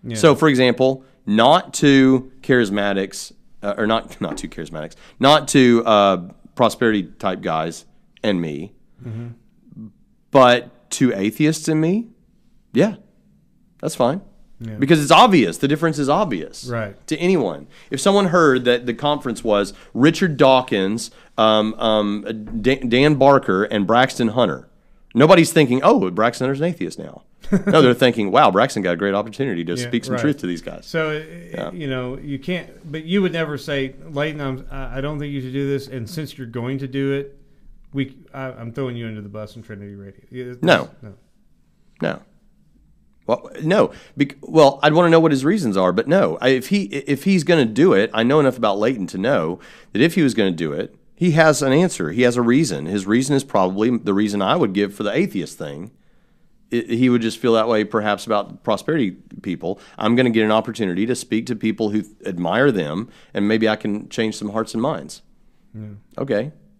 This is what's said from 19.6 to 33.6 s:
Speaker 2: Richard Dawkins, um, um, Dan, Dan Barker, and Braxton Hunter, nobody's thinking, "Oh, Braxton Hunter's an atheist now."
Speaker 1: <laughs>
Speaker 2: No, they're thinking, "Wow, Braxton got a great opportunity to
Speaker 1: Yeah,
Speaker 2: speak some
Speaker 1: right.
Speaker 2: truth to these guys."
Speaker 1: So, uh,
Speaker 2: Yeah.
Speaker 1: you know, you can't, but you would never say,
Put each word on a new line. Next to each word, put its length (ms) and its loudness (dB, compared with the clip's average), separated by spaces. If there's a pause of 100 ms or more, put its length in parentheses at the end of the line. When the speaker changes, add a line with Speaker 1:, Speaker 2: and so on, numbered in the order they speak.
Speaker 2:
Richard 440 2
Dawkins, 760 2 (260)
um, 360 2
um, 880 -4
Dan, 260 -2
Dan 280 4
Barker, 500 4
and 200 -2
Braxton 440 2
Hunter, 400 -2 (440)
nobody's 380 6
thinking, 320 2
"Oh, 260 4
Braxton 360 0
Hunter's 160 -4
an 60 -2
atheist 320 -8
now." 240 -18 (280)
Speaker 1:
<laughs> 160 0
Speaker 2:
No, 140 6
they're 120 6
thinking, 380 2
"Wow, 180 6
Braxton 320 0
got 120 0
a 40 -2
great 160 -2
opportunity 520 -4
to 100 -6
Speaker 1:
Yeah, 120 -6
Speaker 2:
speak 180 -4
some 80 -6
Speaker 1:
right. 80 -4
Speaker 2:
truth 160 -2
to 100 -8
these 140 -6
guys." 240 -16
Speaker 1:
So, 240 -6
uh, 120 -8 (300)
Speaker 2:
Yeah. 220 -10
Speaker 1:
you 140 -10
know, 300 -8
you 220 -12
can't, 300 -8 (200)
but 140 -12
you 180 -2
would 120 -2
never 240 -4
say, 360 -6 (160)